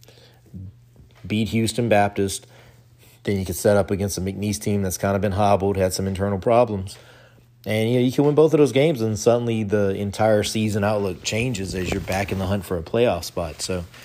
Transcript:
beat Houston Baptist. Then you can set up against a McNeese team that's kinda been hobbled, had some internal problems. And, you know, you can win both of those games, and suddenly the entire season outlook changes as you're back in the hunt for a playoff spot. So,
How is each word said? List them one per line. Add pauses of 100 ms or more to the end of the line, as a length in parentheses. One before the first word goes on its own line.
(1300)
beat
Houston
Baptist. (800)
Then
you
can
set
up
against
a
McNeese
team
that's
kinda
been
hobbled,
had
some
internal
problems. (680)
And,
you
know,
you
can
win
both
of
those
games,
and
suddenly
the
entire
season
outlook
changes
as
you're
back
in
the
hunt
for
a
playoff
spot.
So, (220)